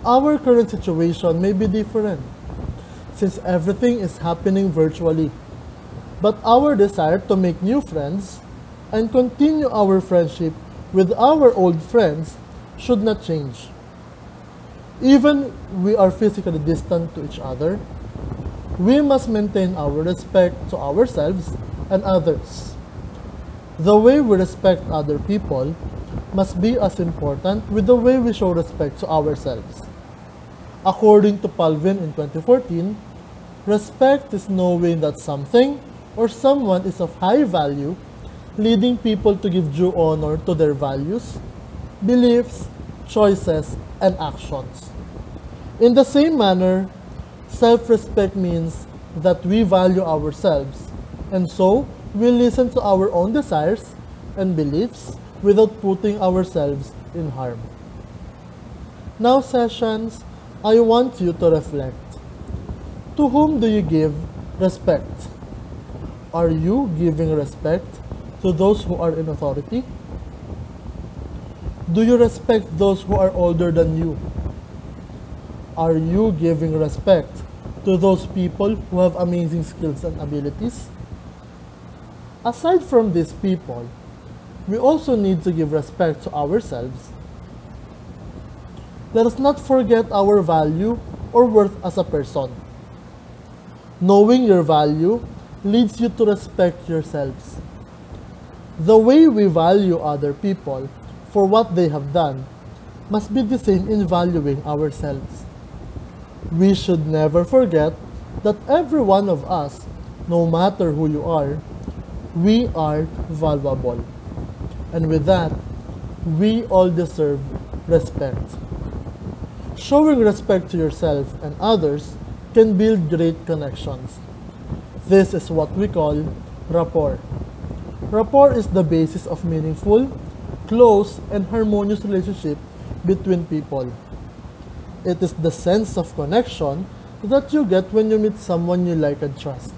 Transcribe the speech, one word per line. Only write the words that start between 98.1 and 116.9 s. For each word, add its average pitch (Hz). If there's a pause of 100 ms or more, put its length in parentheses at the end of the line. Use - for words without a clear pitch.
The 196
way 269
we 214
value 175
other 147
people 139 (420)
for 202
what 196
they 170
have 143
done 139 (640)
must 208
be 262
the 233
same 190
in 208
valuing 165
ourselves. 147 (1080)
We 190
should 165
never 156
forget 165 (500)
that 208 (140)
every 302
one 202
of 156
us, 151 (420)
no 170
matter 175
who 151
you 147
are, 151 (800)
we 214
are 151 (260)
valuable. 139 (920)
And 160
with 156
that, 175 (720)
we 208
all 185
deserve 160 (480)